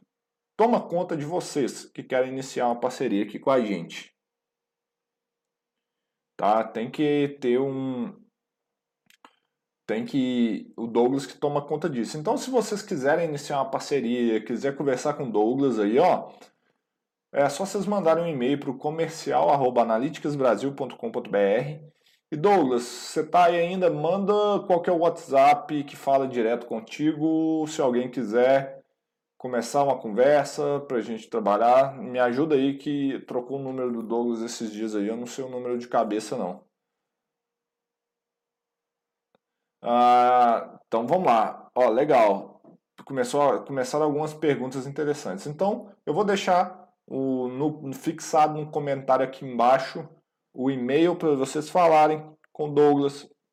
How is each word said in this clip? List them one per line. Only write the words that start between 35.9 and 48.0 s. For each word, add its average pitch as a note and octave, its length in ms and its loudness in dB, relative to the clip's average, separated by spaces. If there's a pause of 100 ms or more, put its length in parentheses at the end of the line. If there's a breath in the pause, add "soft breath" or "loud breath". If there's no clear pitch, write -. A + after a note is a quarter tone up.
não. F#2+ 320 -8 (3250)
Ah, B2 1040 4
então A2+ 200 -2
vamos F3 200 0
lá. A2+ 480 0
Ó, B2 160 4
legal. A2+ 720 2 (420)
Começou, C3 600 0
começaram C#3 420 -2
algumas D3+ 260 -2
perguntas C3+ 540 -2
interessantes. C#3+ 600 -6
Então, F#3+ 460 -4 (140)
eu D3+ 80 -2
vou G3+ 100 0
deixar F#3+ 640 0 (180)
o, C3 420 -4
no, C#3+ 460 -4
fixado D#3 640 0